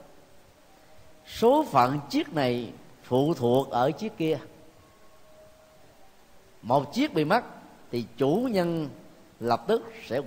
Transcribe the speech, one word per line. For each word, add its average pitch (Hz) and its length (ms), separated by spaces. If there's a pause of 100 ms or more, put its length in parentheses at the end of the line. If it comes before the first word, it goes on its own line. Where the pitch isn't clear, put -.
(1300)
Số 277 440
phận 135 300 (100)
chiếc 302 240
này 123 380 (300)
phụ 139 320
thuộc 123 360
ở 123 200
chiếc 208 260
kia. 156 220 (2250)
Một 127 300
chiếc 294 220
bị 156 100
mất 190 200 (460)
thì 120 160 (100)
chủ 175 340
nhân 170 380 (520)
lập 117 260
tức 220 180 (220)
sẽ 120 200